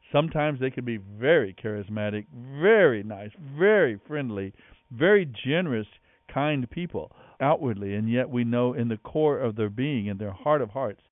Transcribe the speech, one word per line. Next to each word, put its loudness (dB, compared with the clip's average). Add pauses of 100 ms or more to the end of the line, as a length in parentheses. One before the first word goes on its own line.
(120)
Sometimes 0
they -2
can -8
be -4
very 2
charismatic, -4 (340)
very 6
nice, -10 (240)
very 4
friendly, -6 (380)
very 4
generous, -2 (460)
kind 0
people -8 (280)
outwardly, 0
and -2
yet 0
we -2
know 2
in -2
the -2
core 0
of -2
their -2
being, -4
in -6
their -8
heart 0
of -4
hearts -6 (100)